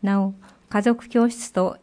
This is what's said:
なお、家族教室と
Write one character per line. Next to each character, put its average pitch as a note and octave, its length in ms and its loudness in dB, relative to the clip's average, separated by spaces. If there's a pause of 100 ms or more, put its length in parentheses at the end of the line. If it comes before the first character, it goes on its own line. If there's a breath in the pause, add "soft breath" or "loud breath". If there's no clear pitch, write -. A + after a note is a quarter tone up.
な G3 180 2
お、 G3 120 -2 (360 soft breath)
家 G#3 120 0
族 A#3 280 0
教 A#3 200 2
室 - 220 -10
と - 320 -2